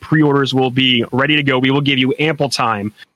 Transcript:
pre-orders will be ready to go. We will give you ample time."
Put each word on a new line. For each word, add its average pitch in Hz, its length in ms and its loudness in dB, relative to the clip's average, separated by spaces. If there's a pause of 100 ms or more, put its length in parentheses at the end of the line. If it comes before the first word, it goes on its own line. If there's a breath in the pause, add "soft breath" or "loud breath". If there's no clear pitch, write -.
pre-orders 143 520 0
will 131 160 0
be 127 420 0
ready 139 240 0
to 147 80 0
go. 135 140 0
We 131 140 2
will 143 100 0
give 139 160 0
you 127 220 0
ample 147 300 -2
time." 107 440 -4 (220 loud breath)